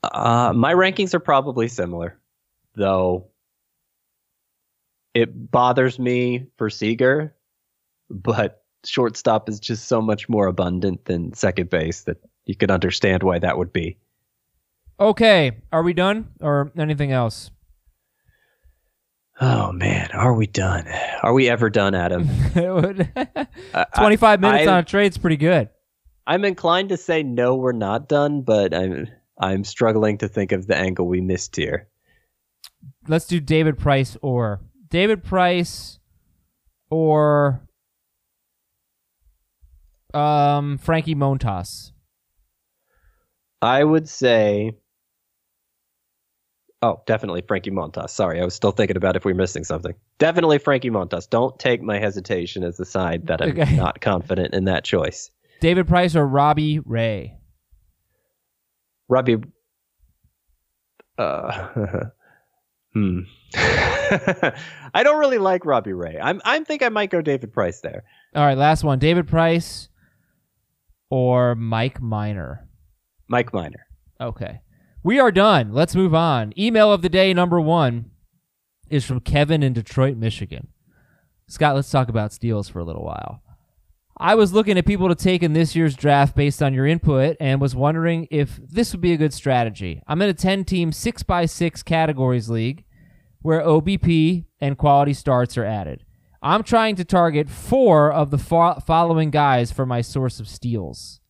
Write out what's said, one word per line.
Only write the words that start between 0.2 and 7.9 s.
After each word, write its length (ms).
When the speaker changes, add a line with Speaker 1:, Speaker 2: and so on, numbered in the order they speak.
Speaker 1:
my 200
rankings 400
are 60
probably 480
similar, 500
though 540
it 360
bothers 480
me 480
for 100
Seager, 680